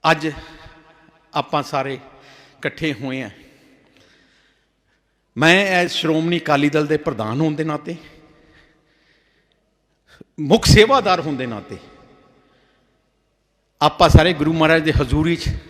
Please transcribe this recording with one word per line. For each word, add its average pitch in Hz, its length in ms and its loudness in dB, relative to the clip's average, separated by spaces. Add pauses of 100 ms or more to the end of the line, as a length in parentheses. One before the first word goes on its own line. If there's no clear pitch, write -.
(100)
ਅੱਜ 156 200 -2 (1040)
ਆਪਾਂ 147 280 -4
ਸਾਰੇ 135 320 -6 (640)
ਇਕੱਠੇ 147 340 -6
ਹੋਏ 131 300 -10
ਹਾਂ। 104 80 -12 (2000)
ਮੈਂ 180 480 2
as 175 60 -4
ਸ਼੍ਰੋਮਣੀ 160 480 -2
ਅਕਾਲੀ 147 320 0
ਦਲ 151 160 0
ਦੇ 151 100 -2
ਪ੍ਰਧਾਨ 123 440 -6
ਹੋਣ 156 140 -2
ਦੇ 156 100 -6
ਨਾਤੇ, 156 320 -8 (2500)
ਮੁੱਖ 156 240 0
ਸੇਵਾਦਾਰ 208 560 4
ਹੋਣ 151 160 -6
ਦੇ 127 100 -6
ਨਾਤੇ, 107 300 -12 (2000)
ਆਪਾਂ 156 260 4
ਸਾਰੇ 170 240 6
ਗੁਰੂ 151 200 -2
ਮਹਾਰਾਜ 160 300 2
ਦੇ 156 100 -2 (100)
ਹਜ਼ੂਰੀ 151 340 0
'ਚ - 120 -6 (220)